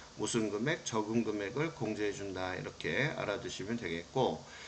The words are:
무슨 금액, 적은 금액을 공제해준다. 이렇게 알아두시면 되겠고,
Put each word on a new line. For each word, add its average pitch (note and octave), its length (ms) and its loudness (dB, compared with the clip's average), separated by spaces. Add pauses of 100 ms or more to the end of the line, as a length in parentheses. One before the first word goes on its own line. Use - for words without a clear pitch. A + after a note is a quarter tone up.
(160)
무슨 G#2+ 340 2
금액, C3 360 0
적은 A2 380 2
금액을 A2 500 0
공제해준다. G2 800 0
이렇게 G2 600 0
알아두시면 G2 600 -2
되겠고, F2 680 0 (240)